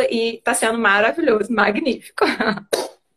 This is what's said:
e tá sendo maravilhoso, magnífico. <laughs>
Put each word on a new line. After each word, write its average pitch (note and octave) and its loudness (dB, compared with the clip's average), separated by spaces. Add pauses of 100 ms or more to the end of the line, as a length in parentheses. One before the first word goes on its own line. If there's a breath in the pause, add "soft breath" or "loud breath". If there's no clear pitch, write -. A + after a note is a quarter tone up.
(100)
e A3+ -2
tá A#3 0
sendo A#3 -2
maravilhoso, G#3+ 2
magnífico. A3+ -2
<laughs> A3 -4 (260)